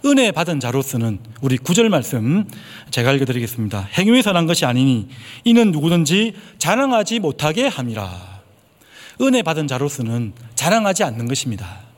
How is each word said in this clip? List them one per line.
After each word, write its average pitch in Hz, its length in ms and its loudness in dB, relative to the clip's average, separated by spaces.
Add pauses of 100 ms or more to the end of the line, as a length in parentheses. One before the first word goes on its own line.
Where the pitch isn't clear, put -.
은혜 269 280 4
받은 160 260 -2
자로서는 120 640 -2 (200)
우리 131 160 0
구 139 180 -2
절 220 140 4
말씀 143 600 0 (420)
제가 123 220 2
읽어드리겠습니다. 117 800 -2
"행위에 220 280 4
선한 175 260 2
것이 160 180 0
아니니 123 440 2 (360)
이는 233 260 6
누구든지 170 640 2 (240)
자랑하지 233 640 0
못하게 160 480 -2
함이라." 98 720 -8 (800)
은혜 254 220 4
받은 156 260 -2
자로서는 123 640 -4 (240)
자랑하지 202 480 2
않는 117 240 -4
것입니다. 107 540 -6 (160)